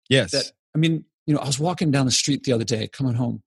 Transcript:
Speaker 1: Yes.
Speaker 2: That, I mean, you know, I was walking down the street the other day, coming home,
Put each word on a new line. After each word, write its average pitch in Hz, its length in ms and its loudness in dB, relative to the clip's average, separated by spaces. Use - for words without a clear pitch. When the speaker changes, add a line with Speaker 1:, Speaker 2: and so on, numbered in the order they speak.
Speaker 1:
Yes. 123 220 2
Speaker 2:
That, 135 200 -2
I - 20 -4
mean, 160 280 2
you 151 60 0
know, 143 80 0
I - 60 -6
was 139 120 -2
walking 165 320 0
down 135 140 4
the 123 60 2
street - 320 0
the 131 100 2
other 113 100 2
day, 107 240 -2
coming 131 260 -2
home, 117 340 -2